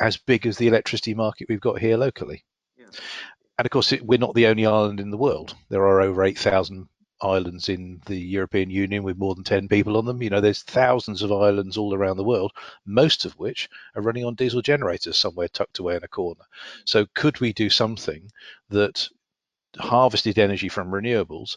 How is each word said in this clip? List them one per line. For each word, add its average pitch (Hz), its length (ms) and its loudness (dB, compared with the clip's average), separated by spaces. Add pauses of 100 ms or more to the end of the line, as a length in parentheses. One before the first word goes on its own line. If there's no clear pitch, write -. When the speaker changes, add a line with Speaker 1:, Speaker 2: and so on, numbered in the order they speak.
Speaker 1:
as 110 160 2
big - 280 2
as 110 140 -2
the 117 80 4
electricity 113 480 2
market 110 340 -4
we've 110 120 -2
got 101 180 0
here 113 180 2
locally. - 460 -4 (340)
Speaker 2:
Yeah. 123 100 -20 (720)
Speaker 1:
And 123 60 0
of - 60 -4
course, 131 220 2
it, 131 120 -2
we're 117 140 4
not 120 160 0
the 113 140 6
only 110 180 4
island 107 320 2
in 101 120 -8
the 104 60 -6
world. - 380 -2 (140)
There 98 180 2
are 98 140 6
over 95 240 2
eight 95 140 0
thousand 92 500 0 (340)
islands 92 460 -2
in 90 380 -8
the 98 120 -6
European 92 520 -2
Union 98 320 -2
with 95 160 -6
more 98 160 -2
than 92 100 -12
ten 98 240 0
people 107 280 2
on 110 80 2
them. 123 180 -4
You 110 80 -2
know, 101 100 2
there's 101 220 2
thousands 123 600 0
of 101 100 0
islands 101 440 2
all 104 180 -2
around 95 220 0
the 98 80 -4
world, 104 280 0 (340)
most 123 380 2
of - 140 -12
which - 300 -8 (260)
are 110 80 -6
running 117 220 -2
on 120 100 -4
diesel 123 280 0
generators 92 540 0
somewhere 87 320 0
tucked - 300 -6
away 87 180 -2
in - 80 -8
a - 40 -16
corner. 87 360 -6 (400)
So 107 300 2
could - 260 0
we 117 120 0
do 104 180 0
something 107 600 -2 (400)
that 101 380 0 (720)
harvested 117 600 2
energy 98 300 2
from 92 220 -8
renewables 101 680 -4